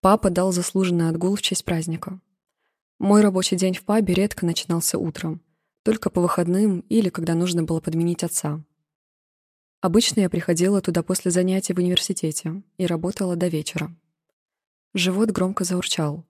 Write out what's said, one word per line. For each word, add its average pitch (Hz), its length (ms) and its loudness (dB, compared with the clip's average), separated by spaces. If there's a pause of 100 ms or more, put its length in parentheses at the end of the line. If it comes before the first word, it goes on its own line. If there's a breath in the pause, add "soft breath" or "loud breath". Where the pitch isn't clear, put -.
Папа 196 260 4
дал 180 220 0
заслуженный 175 560 0
отгул 180 300 0
в - 40 -6
честь - 220 -4
праздника. 170 560 -4 (800)
Мой 202 220 6
рабочий 190 340 2
день 185 180 2
в - 120 -10
пабе 208 280 2
редко 190 320 0
начинался 170 520 -2
утром, 165 440 -6 (400)
только 220 280 0
по - 100 0
выходным 175 680 2
или 214 180 4
когда 165 280 -2
нужно 170 280 0
было 160 160 -2
подменить 170 420 0
отца. 156 400 -4 (1160)
Обычно 214 400 2
я 190 100 4
приходила 180 520 2
туда 170 220 0
после 185 280 -2
занятий 185 400 0
в 180 60 0
университете 180 840 -2 (140)
и 185 80 -2
работала 175 520 -2
до 180 100 0
вечера. 165 480 -6 (1000)
Живот 190 380 0
громко 185 320 -2
заурчал. 170 680 -2